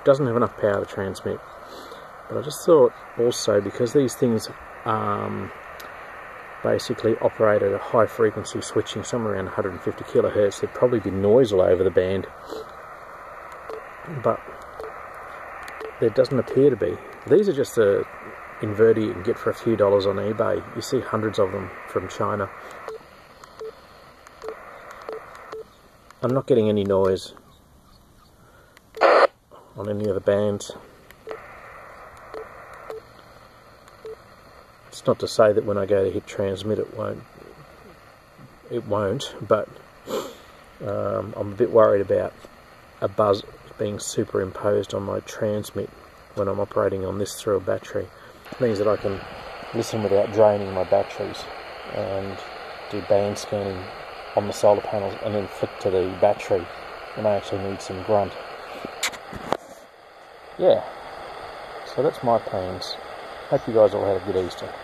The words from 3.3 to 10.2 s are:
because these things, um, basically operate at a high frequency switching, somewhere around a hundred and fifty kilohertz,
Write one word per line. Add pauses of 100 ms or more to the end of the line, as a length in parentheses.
because
these
things, (380)
um, (1080)
basically
operate
at
a
high
frequency
switching,
somewhere
around
a
hundred
and
fifty
kilohertz,